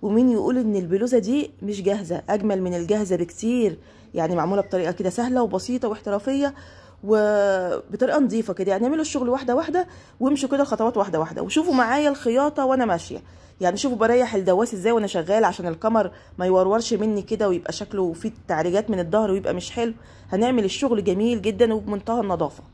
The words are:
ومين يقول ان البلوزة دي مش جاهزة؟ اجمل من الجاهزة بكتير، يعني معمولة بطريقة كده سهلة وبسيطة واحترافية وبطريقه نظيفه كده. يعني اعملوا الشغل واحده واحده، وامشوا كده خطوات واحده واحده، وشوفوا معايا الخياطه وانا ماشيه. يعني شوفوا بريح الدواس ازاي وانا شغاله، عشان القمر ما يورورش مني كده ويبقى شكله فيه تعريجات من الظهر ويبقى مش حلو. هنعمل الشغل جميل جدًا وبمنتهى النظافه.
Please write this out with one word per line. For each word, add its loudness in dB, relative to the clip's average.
ومين 4
يقول 0
ان 0
البلوزة 0
دي 0
مش -6
جاهزة؟ -2
اجمل 0
من -2
الجاهزة 0
بكتير، -2
يعني -2
معمولة 0
بطريقة -2
كده -2
سهلة 0
وبسيطة -2
واحترافية -2
وبطريقه 2
نظيفه 0
كده. 0
يعني 2
اعملوا 0
الشغل -2
واحده 0
واحده، 0
وامشوا 2
كده 2
خطوات 0
واحده 0
واحده، -4
وشوفوا 0
معايا 4
الخياطه 0
وانا 2
ماشيه. -4
يعني 2
شوفوا -2
بريح 4
الدواس 2
ازاي 0
وانا 2
شغاله، 2
عشان -4
القمر 0
ما -2
يورورش 2
مني 0
كده -2
ويبقى -4
شكله -4
فيه -8
تعريجات 0
من -2
الظهر 0
ويبقى -2
مش -8
حلو. -2
هنعمل 2
الشغل 0
جميل 0
جدًا 2
وبمنتهى -4
النظافه. -4